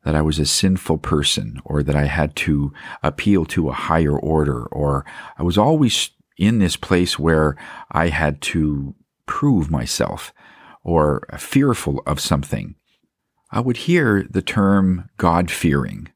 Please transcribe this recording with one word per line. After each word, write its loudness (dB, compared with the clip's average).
that -2
I 2
was 0
a 0
sinful 0
person, -2
or -2
that 0
I 2
had -2
to -2
appeal 2
to -2
a -6
higher 0
order, 0
or -2
I -6
was 2
always 2
in 2
this 2
place 0
where 2
I 2
had 0
to -2
prove 0
myself, -4
or 2
fearful 0
of -2
something. -4
I -4
would -2
hear 2
the -2
term 2
God-fearing. 0